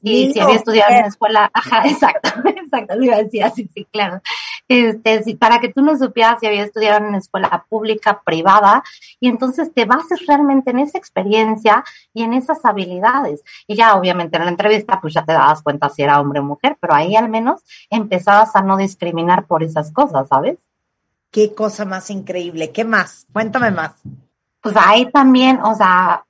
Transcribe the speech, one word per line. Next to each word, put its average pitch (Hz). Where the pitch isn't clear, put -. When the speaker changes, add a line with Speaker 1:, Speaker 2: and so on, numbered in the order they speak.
Speaker 1:
y 226
Speaker 2:
Niño, 269
Speaker 1:
si 220
había 247
estudiado 220
en 240
Speaker 2:
mujer. 240
Speaker 1:
una 208
escuela, 214
ajá, 226
<laughs> -
exacto, -
exacto, 311
lo 254
iba 240
a 214
decir 214
así, -
sí, -
claro. 196
Este, 220
sí, 226
para 233
que 240
tú 269
no 302
supieras 233
si 220
había 208
estudiado 208
en 214
una 202
escuela 185
pública, 214
privada, 196
y 247
entonces 262
te 240
bases 320
realmente 277
en 247
esa 294
experiencia 220
y 226
en 226
esas 262
habilidades. 202
Y 208
ya, 220
obviamente, 180
en 165
la 180
entrevista, 202
pues, 156
ya 156
te 160
dabas 151
cuenta 143
si 147
era 143
hombre 143
o 139
mujer, 143
pero 165
ahí 170
al 226
menos 226
empezabas 208
a 190
no 196
discriminar 175
por 160
esas 156
cosas, 254
¿sabes? 170
Speaker 2:
Qué 214
cosa 208
más 185
increíble. 175
¿Qué 220
más? 220
Cuéntame 220
más. 165
Speaker 1:
Pues 208
ahí 220
también, 262
o 220
sea 185